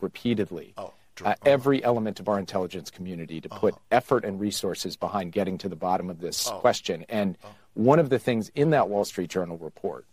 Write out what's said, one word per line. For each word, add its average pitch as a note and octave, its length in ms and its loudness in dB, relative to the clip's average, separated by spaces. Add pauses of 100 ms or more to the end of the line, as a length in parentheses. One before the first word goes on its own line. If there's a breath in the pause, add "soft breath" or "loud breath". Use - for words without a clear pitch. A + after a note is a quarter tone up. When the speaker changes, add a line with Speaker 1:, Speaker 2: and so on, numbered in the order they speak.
Speaker 1:
repeatedly, G2 760 -4
Speaker 2:
Oh, G2 160 -12 (220)
dir-, F#2 120 -6
Speaker 1:
uh, G#2 100 2
Speaker 2:
oh. - 120 -20
Speaker 1:
every C#3 340 4
element A2+ 360 0
of F#2 80 -6
our G#2 100 2
intelligence F#2 540 -4
community E2 480 -10
to - 100 -12
put - 260 2
Speaker 2:
Uh-huh. - 160 -20
Speaker 1:
effort A#2+ 340 2
and G2 140 -4
resources F#2+ 580 -4
behind F2+ 340 -4
getting F#2+ 280 0
to G2 100 -6
the F2 80 -6
bottom F2+ 320 -2
of E2+ 100 -10
this E2+ 300 -4
Speaker 2:
Oh. G2+ 100 -8
Speaker 1:
question. - 480 0
And G2+ 360 -2
Speaker 2:
Oh. - 60 -20 (260 loud breath)
Speaker 1:
one C3 240 6
of D3 100 2
the B2+ 100 2
things A2+ 360 0
in D3 160 4
that A#2+ 180 4
Wall G2+ 160 2
Street F2 240 -4
Journal F2 280 -4
report, D#2+ 560 -8